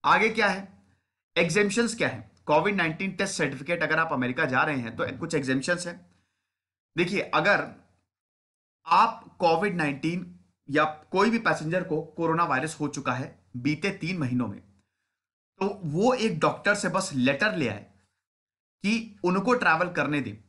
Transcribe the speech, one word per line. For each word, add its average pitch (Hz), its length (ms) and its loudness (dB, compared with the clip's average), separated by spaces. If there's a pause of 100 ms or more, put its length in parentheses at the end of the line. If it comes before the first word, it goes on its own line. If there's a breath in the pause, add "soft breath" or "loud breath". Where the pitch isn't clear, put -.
आगे 185 240 4
क्या 220 180 2
है, 190 220 -2 (680)
एग्जेम्पशंस 202 580 2
क्या 139 140 0
है? - 280 -10 (100)
कोविड 165 300 2
नाइनटीन 175 360 -2
टेस्ट 196 220 -4
सर्टिफिकेट, 147 480 -2
अगर 156 160 0
आप 160 140 0
अमेरिका 127 320 -2
जा 131 180 0
रहे 151 140 0
हैं 113 200 -6
तो - 220 -6
कुछ 165 160 -6
एग्जेम्पशंस 143 520 -2
हैं। 170 200 -14 (920)
देखिए, 170 240 0
अगर 160 480 2 (1200)
आप - 520 2
कोविड 175 380 4
नाइनटीन 160 640 -2 (300)
या 151 140 4
कोई 190 460 0
भी 226 80 0
पैसेंजर 160 440 0
को 156 200 -2
कोरोना 165 420 0
वायरस 147 360 -2
हो 147 80 -2
चुका 135 240 -6
है 139 340 -8 (100)
बीते 151 340 -2
तीन 185 280 -6
महीनों 123 300 -2
में, 98 120 -12 (1000)
तो 196 240 -2
वो 190 300 2
एक 220 260 -2
डॉक्टर 160 340 2
से 196 140 -2
बस 185 260 -2
लेटर 143 420 0
ले 135 120 -2
आए 101 180 -8 (960)
कि 226 420 -4
उनको 196 300 2
ट्रैवल 175 340 2
करने 147 320 0
दें 107 160 -8 (120)